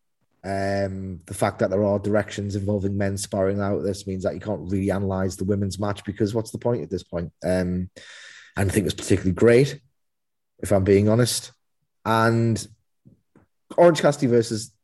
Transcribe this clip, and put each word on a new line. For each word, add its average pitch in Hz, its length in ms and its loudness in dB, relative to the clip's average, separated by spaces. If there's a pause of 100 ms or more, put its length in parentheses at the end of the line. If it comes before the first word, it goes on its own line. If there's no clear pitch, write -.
(440)
Um, 98 840 -4
the 101 80 -10
fact 104 240 -2
that 101 100 0
there 98 160 0
are 101 140 0
directions 101 560 -2
involving 98 420 -2
men 98 200 -2
spiraling 101 440 -2
out 98 160 -2
of 71 60 -6
this 98 240 -6
means 95 160 -6
that 85 100 -2
you 85 60 -10
can't 92 240 -6
really 95 260 -2
analyse 95 460 -2
the 95 100 -6
women's 98 340 -2
match, 101 240 -4
because 104 300 -4
what's 110 160 -4
the - 80 -12
point 120 240 -2
at 78 80 -10
this 87 140 -6
point? 87 280 -8 (140)
Um, 90 460 -2 (680)
I 95 60 0
don't 98 80 -2
think 107 120 0
it - 20 -2
was 76 100 -2
particularly 92 380 0
great, 120 460 4 (800)
if - 120 -4
I'm 98 120 4
being 101 240 6
honest. 113 440 0 (520)
And 113 640 2 (1120)
Orange 175 240 6
Cassidy 147 240 2
versus 113 480 0 (100)